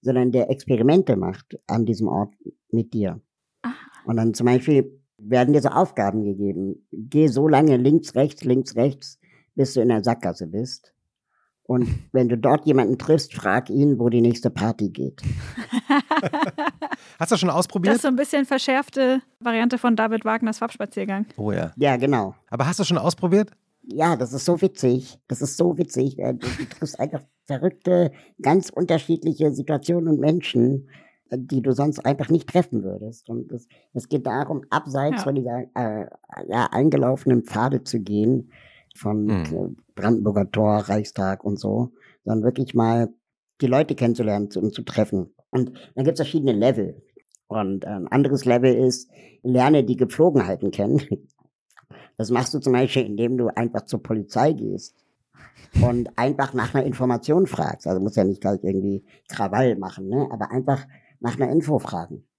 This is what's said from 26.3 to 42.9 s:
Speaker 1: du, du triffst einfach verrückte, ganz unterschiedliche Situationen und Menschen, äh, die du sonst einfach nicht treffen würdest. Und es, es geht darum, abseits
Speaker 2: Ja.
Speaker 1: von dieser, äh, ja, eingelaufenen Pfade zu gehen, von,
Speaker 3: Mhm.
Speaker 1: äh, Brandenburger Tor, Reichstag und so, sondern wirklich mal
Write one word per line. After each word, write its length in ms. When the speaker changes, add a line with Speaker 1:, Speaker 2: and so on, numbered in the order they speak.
Speaker 1:
du, 120
du 220
triffst 300
einfach 220
verrückte, 640
ganz 280
unterschiedliche 840
Situationen 540
und 120
Menschen, 680
äh, 100
die 240
du 100
sonst 320
einfach 240
nicht 200
treffen 340
würdest. 460
Und 220
es, 160
es 140
geht 200
darum, 420
abseits 480
Speaker 2:
Ja. 60
Speaker 1:
von 120
dieser, 260
äh, 300
ja, 240
eingelaufenen 720
Pfade 400
zu 180
gehen, 500
von, 300
Speaker 3:
Mhm. 80
Speaker 1:
äh, 240
Brandenburger 560
Tor, 260
Reichstag 640
und 160
so, 320
sondern 200
wirklich 320
mal 340